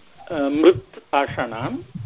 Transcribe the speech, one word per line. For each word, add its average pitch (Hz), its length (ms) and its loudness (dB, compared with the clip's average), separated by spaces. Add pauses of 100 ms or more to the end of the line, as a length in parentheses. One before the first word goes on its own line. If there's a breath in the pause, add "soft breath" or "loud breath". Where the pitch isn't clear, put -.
(320)
अ, - 20 -8
मृत् 151 800 2
पाषाणां, 135 640 -4 (280)